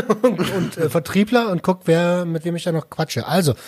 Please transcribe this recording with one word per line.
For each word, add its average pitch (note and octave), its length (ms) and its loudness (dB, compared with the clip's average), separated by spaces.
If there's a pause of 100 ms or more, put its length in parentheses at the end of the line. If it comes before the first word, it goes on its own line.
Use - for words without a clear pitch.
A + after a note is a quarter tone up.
<laughs> G#3+ 200 0
Und, A3+ 160 4 (140)
und, F3+ 240 -4
äh, D#3 140 0
Vertriebler G#3+ 600 2
und F3 120 -2
guck, F#3 240 0
wer, F3 380 2
mit E3 200 -4
wem E3+ 120 -4
ich E3 80 -8
da F3 80 -2
noch D#3+ 180 -4
quatsche. - 360 -4
Also, D#3 280 2 (140)